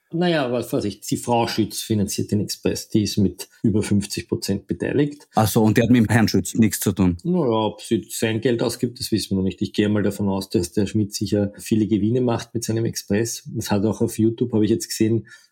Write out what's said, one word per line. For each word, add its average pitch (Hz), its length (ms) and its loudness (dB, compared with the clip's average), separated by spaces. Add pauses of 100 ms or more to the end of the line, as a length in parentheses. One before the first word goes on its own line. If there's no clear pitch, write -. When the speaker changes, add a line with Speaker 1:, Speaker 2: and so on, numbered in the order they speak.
(120)
Speaker 1:
Naja, 170 320 0
aber 120 180 -2
Vorsicht, - 480 -6
die 123 60 0
Frau 117 320 0
Schütz - 320 -2
finanziert 101 500 -2
den 101 100 0
Express, - 480 -4
die 107 140 2
ist 98 140 -4
mit 95 320 0 (160)
über 104 180 2
fünfzig - 460 -2
Prozent - 400 -4
beteiligt. - 680 -2
Speaker 2:
Ach 107 140 4
so, 113 160 4
und 107 120 4
der 117 80 6
hat 107 60 2
mit 123 120 6
dem 101 60 2
Herrn 110 200 4
Schütz - 260 -2
nichts 110 240 2
zu 101 140 0
tun? 90 320 2
Speaker 1:
Naja, 165 260 2
ob 110 320 0
sie - 280 -2
sein 110 300 -2
Geld 120 220 2
ausgibt, 120 380 -2
das - 100 -8
wissen 104 200 -2
wir 95 80 0
noch 95 40 0
nicht. 95 180 -2
Ich 101 120 -2
gehe 104 160 2
mal 104 160 2
davon 101 240 -2
aus, 98 200 -4
dass - 220 0
der 101 160 0
Schmidt 104 280 -2
sicher 104 440 0
viele 110 300 0
Gewinne 110 320 2
macht 117 340 -2
mit 117 80 -4
seinem 113 220 -2
Express. 113 580 -4 (160)
Es 107 140 -4
hat 101 120 2
auch 107 160 -2
auf 113 200 -2
YouTube, 113 320 0
habe 107 120 2
ich 104 60 2
jetzt 113 160 0
gesehen, 110 400 0 (260)